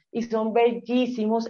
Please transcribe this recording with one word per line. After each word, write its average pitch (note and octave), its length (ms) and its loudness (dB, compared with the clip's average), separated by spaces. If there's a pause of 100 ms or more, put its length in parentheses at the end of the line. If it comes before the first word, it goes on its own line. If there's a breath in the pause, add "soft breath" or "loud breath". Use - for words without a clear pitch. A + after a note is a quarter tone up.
(100)
y A#3 140 -4
son A3 280 -2
bellísimos A#3 960 0